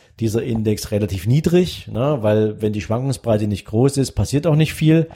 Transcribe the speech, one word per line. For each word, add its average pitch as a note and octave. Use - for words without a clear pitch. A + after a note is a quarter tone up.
dieser A2
Index A2
relativ G2+
niedrig, D#3+
ne, B2
weil G#2+
wenn G#2+
die G#2
Schwankungsbreite A2
nicht G2+
groß B2+
ist, C3+
passiert C3+
auch D3+
nicht D#3
viel. D#3+